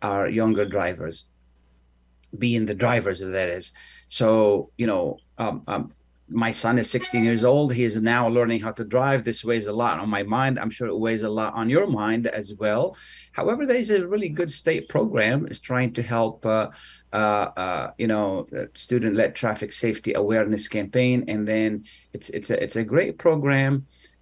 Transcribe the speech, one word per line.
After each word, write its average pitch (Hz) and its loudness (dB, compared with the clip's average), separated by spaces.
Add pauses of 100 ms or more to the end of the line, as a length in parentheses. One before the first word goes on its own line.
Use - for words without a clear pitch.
are 101 0
younger 110 2
drivers, 90 -4 (1120)
being 117 0
the 104 -2
drivers, 101 0
that 92 -2
is. 90 -6 (340)
So, 110 4
you 117 0
know, 92 -2 (200)
um, 110 -4
um, - -6 (380)
my 113 -2
son 117 2
is 113 0
sixteen 120 0
years 113 2
old. 135 4
He 123 0
is 110 0
now 117 2
learning 113 2
how 110 -6
to 117 -8
drive. 127 2
This 117 -4
weighs 113 0
a 104 -6
lot 110 0
on 101 -6
my 101 -2
mind. 123 0
I'm 113 -4
sure 117 -6
it 92 -2
weighs 113 0
a 110 -2
lot 107 -2
on 113 -2
your 175 4
mind 113 0
as 104 -6
well. 107 0 (360)
However, 269 -2
there 254 2
is 220 -2
a 190 2
really 196 -2
good 160 -2
state - -2
program 117 0
is - -10
trying 127 0
to 120 -4
help, 113 -2
uh, 110 2 (420)
uh, 95 -4
uh, 95 0
you 113 -2
know, 104 0 (100)
uh, - -6 (100)
student-led 110 0
traffic 107 -4
safety - -2
awareness 104 0
campaign. 123 0
And 107 -2
then 110 -2 (280)
it's, - -12
it's - -6
a, 101 0
it's 98 -4
a 113 0
great 135 0
program, 139 2 (340)